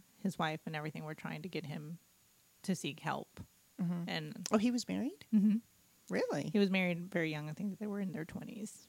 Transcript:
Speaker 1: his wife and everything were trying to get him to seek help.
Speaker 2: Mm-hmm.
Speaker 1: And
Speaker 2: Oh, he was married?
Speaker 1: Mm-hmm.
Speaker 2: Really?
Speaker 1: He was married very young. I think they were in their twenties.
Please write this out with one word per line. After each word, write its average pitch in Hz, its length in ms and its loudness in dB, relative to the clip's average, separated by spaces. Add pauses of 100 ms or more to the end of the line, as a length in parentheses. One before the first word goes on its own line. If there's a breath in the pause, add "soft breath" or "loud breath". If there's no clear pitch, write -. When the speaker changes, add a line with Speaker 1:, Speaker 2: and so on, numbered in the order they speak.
(180)
Speaker 1:
his - 200 0
wife 156 280 2
and 160 100 -4
everything 151 280 -4
were 156 120 -6
trying 156 260 -6
to 190 60 -8
get 160 180 -4
him 151 320 -8 (640)
to 190 140 0
seek - 240 -6
help. - 400 -4 (400)
Speaker 2:
Mm-hmm. 175 280 0
Speaker 1:
And 160 440 -4
Speaker 2:
Oh, 226 60 6
he 226 120 4
was 240 160 -2
married? 220 380 -2 (100)
Speaker 1:
Mm-hmm. 208 220 8 (520)
Speaker 2:
Really? 453 440 0
Speaker 1:
He 208 80 6
was 202 100 6
married 180 400 2
very 165 200 2
young. 151 200 -4
I - 40 -6
think 190 260 -4
they 208 80 -4
were 202 120 -4
in 185 120 -2
their 151 120 -4
twenties. - 640 -10